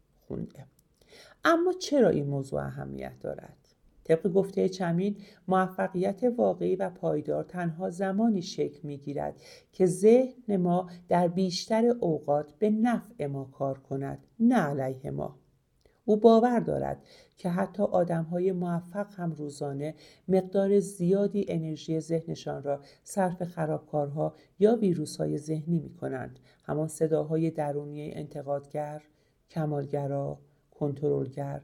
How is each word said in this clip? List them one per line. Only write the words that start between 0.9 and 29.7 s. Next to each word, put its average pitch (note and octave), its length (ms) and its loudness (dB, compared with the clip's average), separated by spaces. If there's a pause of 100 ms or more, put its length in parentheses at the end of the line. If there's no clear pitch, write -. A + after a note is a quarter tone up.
اما E4+ 280 4
چرا C#4+ 360 4
این D3 180 2
موضوع C#3 340 -4
اهمیت C2+ 600 -10
دارد؟ - 360 -10 (480)
طبق E3 240 2
گفتهٔ F#3+ 400 2
چمین، F#3 480 0 (320)
موفقیت F#3 720 0 (160)
واقعی F3+ 400 2
و F#3+ 140 -4
پایدار D#3 540 -2
تنها F3 460 -4
زمانی G3 520 0
شکل D3 400 -6
می‌گیرد C#3+ 520 -6 (380)
که F#3 140 4
ذهن G#3+ 720 4
ما F3+ 340 0 (180)
در F3 200 4
بیشتر F#3+ 580 0
اوقات D#3 720 0
به G#3+ 120 2
نفع A3 560 0
ما C#3 180 -4
کار C3+ 340 -4
کند، C#3 480 -6 (140)
نه A#3+ 160 6
علیه C#3 540 0
ما. - 280 -8 (640)
او G#3+ 120 4
باور A3+ 440 8
دارد C#3 420 -2 (340)
که - 120 -6
حتی F#3 340 -2
آدم‌های F3 720 0
موفق F3 600 -4
هم E3+ 180 -4
روزانه D3 640 -6 (340)
مقدار G3 520 4
زیادی G3 680 2
انرژی D#3+ 520 -2
ذهنشان D#3 640 -4
را C#3 180 -2 (240)
صرف F#3 380 -2
خرابکارها D#3 920 -4 (240)
یا G#3+ 180 6
ویروس‌های D#3 640 0
ذهنی D#3 400 -2
می‌کنند. B2+ 600 -8 (260)
همان D3+ 240 -2
صداهای D#3+ 640 0
درونی D3 600 -6
انتقادگر، D3 920 -8 (480)
کمالگرا، C#3+ 880 -4 (320)